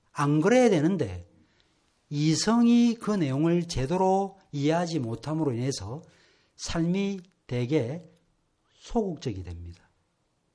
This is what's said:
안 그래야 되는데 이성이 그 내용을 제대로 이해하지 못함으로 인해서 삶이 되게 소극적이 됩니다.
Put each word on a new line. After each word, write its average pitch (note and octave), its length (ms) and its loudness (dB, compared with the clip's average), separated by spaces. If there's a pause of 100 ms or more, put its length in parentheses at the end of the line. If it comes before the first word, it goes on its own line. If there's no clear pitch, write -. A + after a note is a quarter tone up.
(120)
안 D3 280 2
그래야 A#3+ 300 6
되는데 C#3+ 560 0 (840)
이성이 A#3 840 2
그 - 160 -6
내용을 E3 560 0
제대로 F#3 720 0 (140)
이해하지 D#3+ 480 0
못함으로 C#3 520 -4
인해서 A#2+ 500 -6 (540)
삶이 F#3+ 640 -2 (260)
되게 B2+ 580 -2 (720)
소극적이 C#3 680 -6
됩니다. E2+ 380 -14 (720)